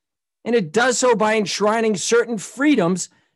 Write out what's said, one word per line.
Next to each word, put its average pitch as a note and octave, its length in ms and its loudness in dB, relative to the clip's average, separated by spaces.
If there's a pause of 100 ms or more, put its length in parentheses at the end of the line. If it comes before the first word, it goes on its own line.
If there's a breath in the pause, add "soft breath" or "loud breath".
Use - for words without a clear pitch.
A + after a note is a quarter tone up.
(460)
And A#3 100 0
it F3 160 -2
does A#3+ 260 2
so B3 180 2
by G#3+ 200 0
enshrining G#3+ 600 -2
certain A#3 400 -2
freedoms G3 720 0 (260)